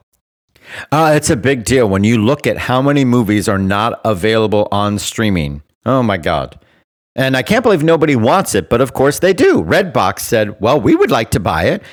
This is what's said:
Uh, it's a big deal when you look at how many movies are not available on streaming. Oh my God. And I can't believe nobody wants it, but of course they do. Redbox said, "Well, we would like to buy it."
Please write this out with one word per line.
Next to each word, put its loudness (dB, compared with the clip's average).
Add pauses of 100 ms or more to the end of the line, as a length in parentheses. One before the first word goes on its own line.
(920)
Uh, 4
it's 0
a 2
big 0
deal 2
when 2
you 2
look 0
at -2
how -2
many 2
movies 2
are 0
not -2
available 0
on -2
streaming. -4 (220)
Oh 0
my 0
God. -4 (600)
And 0
I 0
can't 0
believe 2
nobody 2
wants 0
it, -2
but 2
of -4
course 0
they 2
do. 2
Redbox -2
said, -2
"Well, 2
we 2
would 2
like 0
to 0
buy -2
it." -2 (100)